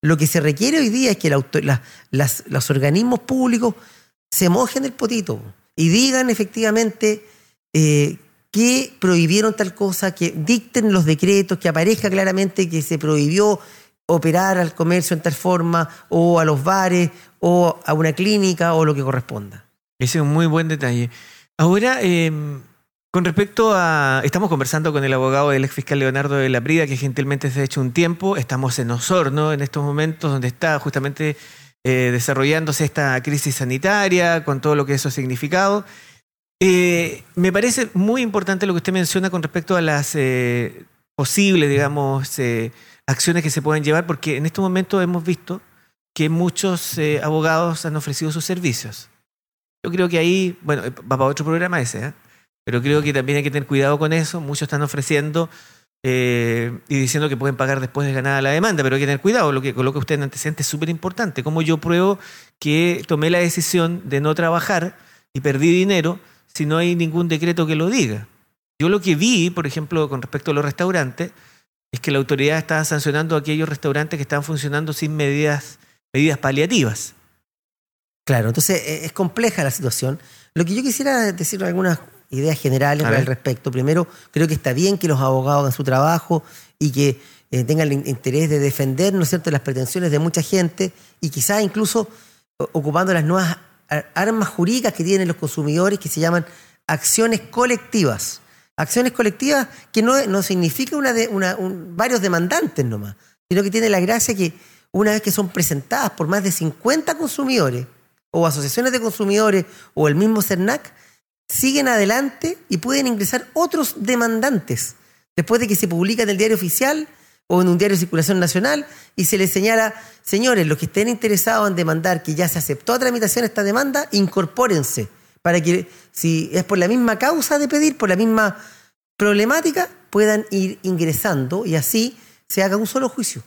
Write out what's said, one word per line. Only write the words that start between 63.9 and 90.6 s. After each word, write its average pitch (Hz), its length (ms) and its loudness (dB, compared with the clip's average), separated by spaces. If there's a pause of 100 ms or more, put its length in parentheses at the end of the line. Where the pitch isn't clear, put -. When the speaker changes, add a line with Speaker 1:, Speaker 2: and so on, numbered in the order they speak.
Speaker 2:
de 139 160 -2
no 151 160 0
trabajar 170 600 0 (360)
y 135 80 -6
perdí 147 320 2
dinero 185 480 2 (340)
si 156 100 -4
no 151 120 0
hay 175 180 2
ningún 170 320 0
decreto 165 400 0
que 160 80 -2
lo 165 160 0
diga? 110 380 -2 (520)
Yo 156 80 -2
lo 202 120 2
que 175 160 0
vi, 180 340 2
por 170 160 -6
ejemplo, 151 420 -4
con 131 140 -6
respecto 147 300 -6
a - 20 0
los 147 100 0
restaurantes, 165 680 -4 (600)
es 123 60 -8
que - 140 -4
la 139 60 2
autoridad 143 400 0
estaba 156 260 -2
sancionando 151 500 -2
a 151 60 2
aquellos 151 280 -2
restaurantes 151 500 -4
que 143 40 -4
estaban 143 220 -2
funcionando 147 480 -4
sin 151 240 -4
medidas, 147 640 -2 (340)
medidas 147 240 2
paliativas. 139 760 0 (1080)
Speaker 1:
Claro, 117 220 0
entonces, 156 400 0
eh, 156 180 -6
es 160 80 -8
compleja 196 520 -2
la 135 80 -2
situación. 131 480 -4 (340)
Lo 170 100 0
que 185 120 -2
yo 254 80 -2
quisiera 254 480 0
decir 180 320 -6
algunas 175 340 0 (320)
ideas 143 280 -2
generales 143 460 0
Speaker 2:
A 120 60 2
ver. 135 100 2
Speaker 1:
al 127 60 0
respecto. 127 440 -4
Primero, 147 360 0 (240)
creo 156 180 0
que 156 60 0
está 135 180 -2
bien 185 240 2
que 175 100 -4
los 147 140 2
abogados 135 400 2
hagan 139 120 0
su 139 120 -4
trabajo 151 580 2 (360)
y 151 120 0
que, 135 300 0 (300)
eh, 127 140 0
tengan 151 240 2
el 143 40 0
in-, 139 140 -2
interés 143 420 -2
de 147 100 2
defender, 139 540 0
¿no 190 120 2
es - 40 0
cierto?, 170 220 -2
las 143 100 0
pretensiones 139 500 -4
de 147 80 2
mucha 165 220 0
gente 180 540 -2 (260)